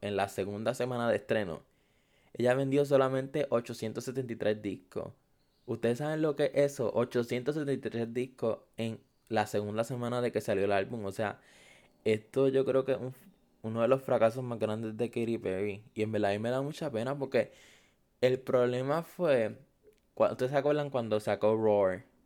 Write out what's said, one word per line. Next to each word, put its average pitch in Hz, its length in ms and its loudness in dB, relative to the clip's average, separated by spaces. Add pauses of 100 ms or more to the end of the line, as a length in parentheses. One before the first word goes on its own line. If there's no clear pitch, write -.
en 101 140 -2
la 98 120 2
segunda 104 460 -2
semana 123 340 -2
de 107 80 4
estreno. 104 460 -2 (720)
Ella 123 200 4
vendió 139 300 2
solamente 135 640 2
ochocientos 117 560 -2
setenta 127 280 -6
y 107 40 -6
tres 107 240 0
discos. - 520 -8 (560)
¿Ustedes 117 300 0
saben 156 240 -2
lo 147 140 2
que 147 180 0
es 143 200 4
eso? 113 200 -2
Ochocientos 123 600 0
setenta 139 320 -4
y - 20 -6
tres 113 240 -4
discos 123 440 -4 (180)
en 113 240 -6 (280)
la 110 200 0
segunda 104 340 -2
semana 120 380 -4
de 120 100 0
que 113 100 -2
salió 101 240 0
el 101 60 2
álbum. 101 340 0
O 98 60 -6
sea, 104 300 -6 (640)
esto 110 420 2
yo 135 180 2
creo 131 200 2
que 135 80 -2
es 104 60 -2
un, 131 140 -8 (500)
uno 113 200 -2
de 117 60 6
los 131 120 4
fracasos 120 440 2
más 120 160 -6
grandes 110 360 -2
de 120 140 -2
Katy 117 280 -2
Perry. 101 440 -4 (100)
Y 110 100 -4
en 110 100 -2
verdad 104 180 2
a 101 40 0
mí 104 40 -2
me 117 120 -2
da 131 120 -2
mucha 151 300 -6
pena 123 260 -4
porque 135 320 0 (720)
el 127 180 4
problema 131 640 0
fue, 135 560 0 (560)
cua-, 107 160 4
¿ustedes 127 220 -2
se 147 40 -2
acuerdan 147 320 2
cuando 117 300 0
sacó 107 380 2
Roar? 104 480 2 (220)